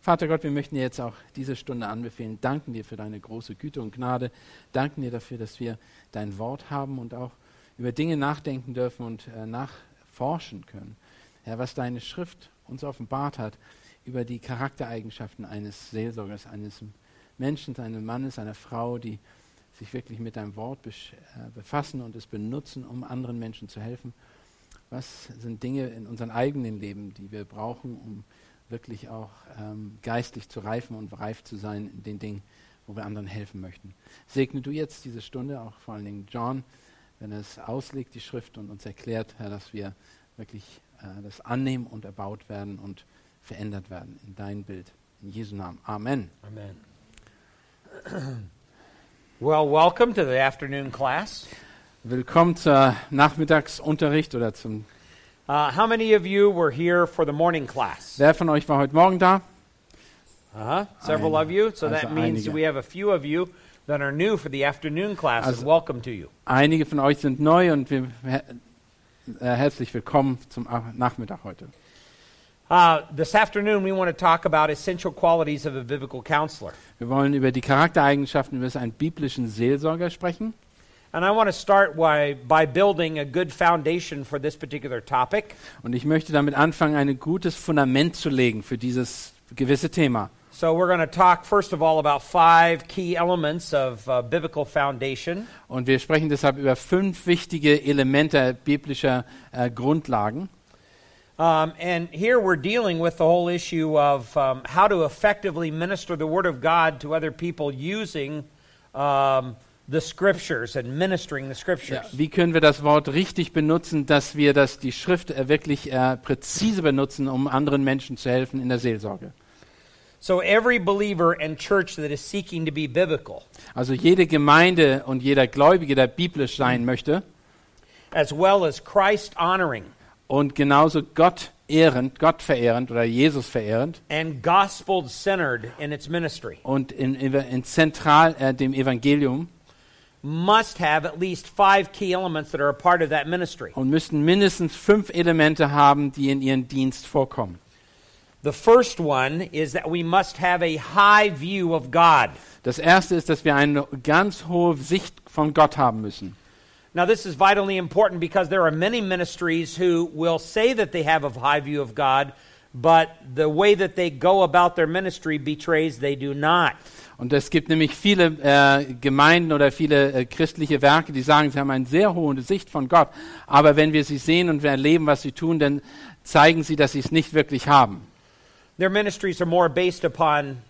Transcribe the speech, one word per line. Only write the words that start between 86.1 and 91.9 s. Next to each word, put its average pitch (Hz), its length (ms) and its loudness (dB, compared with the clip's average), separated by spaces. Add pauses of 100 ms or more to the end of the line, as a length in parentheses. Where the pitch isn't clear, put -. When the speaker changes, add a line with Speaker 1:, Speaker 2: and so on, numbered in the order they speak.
Speaker 1:
damit 143 240 2
anfangen, 151 400 2
ein 139 240 0
gutes 170 360 -4
Fundament 143 600 0
zu - 140 -6
legen 123 340 0
für 127 140 -6
dieses 123 560 -6 (200)
gewisse 135 380 -2
Thema. 120 380 0 (240)
Speaker 2:
So - 200 -2
we're 175 140 2
gonna 170 200 0
talk 175 380 4
first 202 280 0
of 151 80 -4
all 160 180 2